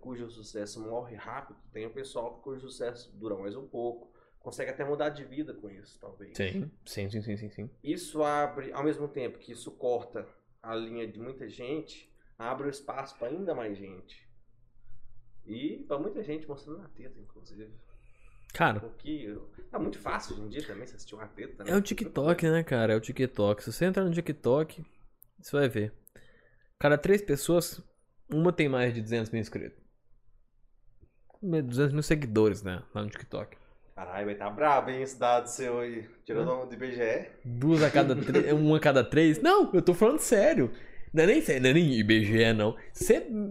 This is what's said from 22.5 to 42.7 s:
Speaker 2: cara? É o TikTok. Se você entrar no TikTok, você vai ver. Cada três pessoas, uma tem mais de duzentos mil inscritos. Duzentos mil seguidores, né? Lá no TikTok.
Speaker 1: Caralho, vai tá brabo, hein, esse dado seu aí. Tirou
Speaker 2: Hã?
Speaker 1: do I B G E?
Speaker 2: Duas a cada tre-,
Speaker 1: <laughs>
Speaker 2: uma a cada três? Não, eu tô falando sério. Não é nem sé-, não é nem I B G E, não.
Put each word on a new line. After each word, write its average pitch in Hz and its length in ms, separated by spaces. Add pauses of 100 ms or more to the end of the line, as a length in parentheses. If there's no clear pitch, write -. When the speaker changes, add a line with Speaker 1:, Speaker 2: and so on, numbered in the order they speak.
Speaker 2:
cara? 113 300
É 110 40
o 113 40
TikTok. 107 640
Se 117 80
você 170 140
entrar 190 180
no 170 80
TikTok, 160 720 (560)
você - 160
vai 143 120
ver. 107 240 (880)
Cada 147 180
três 190 240
pessoas, 170 600 (500)
uma 165 200
tem 156 160
mais 123 260
de 113 80
duzentos 110 280
mil 113 100
inscritos. - 420 (1600)
Duzentos 143 500
mil 151 100
seguidores, 110 600
né? 92 200 (120)
Lá 107 80
no 107 80
TikTok. - 460 (380)
Speaker 1:
Caralho, 95 320
vai 104 80
tá 101 160
brabo, 131 400
hein, 131 120
esse 131 160
dado 120 280
seu 120 340
aí. 117 260 (180)
Tirou 113 180
Speaker 2:
Hã? 127 240
Speaker 1:
do 120 80
I - 20
B 123 160
G 120 100
E? 123 280 (140)
Speaker 2:
Duas 139 380
a 147 80
cada 135 260
tre-, 139 360
Speaker 1:
<laughs> - 0
Speaker 2:
uma 151 240
a 151 40
cada 135 240
três? 156 360
Não, 370 320
eu 180 100
tô 349 120
falando 254 240
sério. 214 520 (440)
Não 156 80
é - 40
nem 285 140
sé-, 135 200
não 127 100
é - 20
nem 156 220
I 110 80
B 110 220
G 110 180
E, 113 100
não. 107 240 (160)